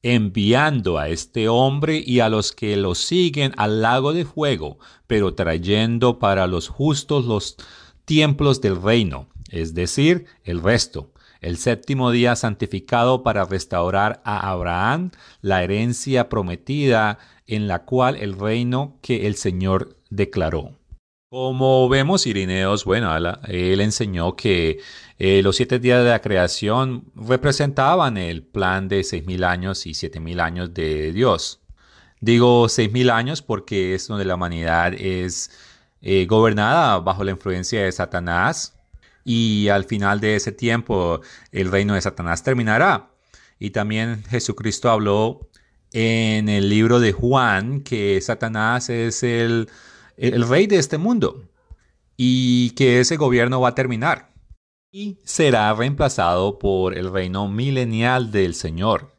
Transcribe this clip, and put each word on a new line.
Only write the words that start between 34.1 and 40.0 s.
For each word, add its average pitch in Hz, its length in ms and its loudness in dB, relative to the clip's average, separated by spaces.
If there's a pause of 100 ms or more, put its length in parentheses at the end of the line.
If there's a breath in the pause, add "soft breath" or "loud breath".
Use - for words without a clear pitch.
la 92 100 0
humanidad 85 580 0
es, 92 580 -6 (500 soft breath)
eh, 92 240 2
gobernada 110 760 2
bajo 92 240 -2
la 95 80 -2
influencia 92 520 -4
de 92 80 -2
Satanás, 87 840 -4 (480 soft breath)
y 113 440 0
al 101 180 2
final 101 340 -2